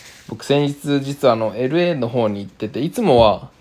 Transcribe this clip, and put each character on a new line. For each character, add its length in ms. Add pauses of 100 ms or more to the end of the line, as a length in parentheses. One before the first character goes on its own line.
(280)
僕 160
先 240
日 320
実 280
は 40
あ 40
の、 200
エ 100
ル 140
エ 120
ー 20
の 160
方 180
に 120
行 100
っ 20
て 160
て、 140
い 80
つ 100
も 180
は 300 (120)